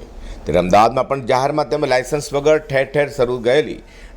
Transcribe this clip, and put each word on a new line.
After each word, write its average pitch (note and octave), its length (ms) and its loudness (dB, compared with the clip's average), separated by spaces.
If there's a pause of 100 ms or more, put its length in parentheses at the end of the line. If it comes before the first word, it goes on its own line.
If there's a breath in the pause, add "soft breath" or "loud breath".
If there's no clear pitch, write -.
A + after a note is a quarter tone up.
(440 loud breath)
ત્યારે E2 160 2
અમદાવાદમાં A2 480 4
પણ C3+ 180 -4
જાહેરમાં C3+ 440 0
તેમજ D3 200 -2
લાયસન્સ B2+ 440 -2
વગર D3+ 240 2
ઠેર C3+ 280 -2
ઠેર C#3+ 240 -2
શરૂ B2 280 -2
ગયેલી B2 420 0 (380 loud breath)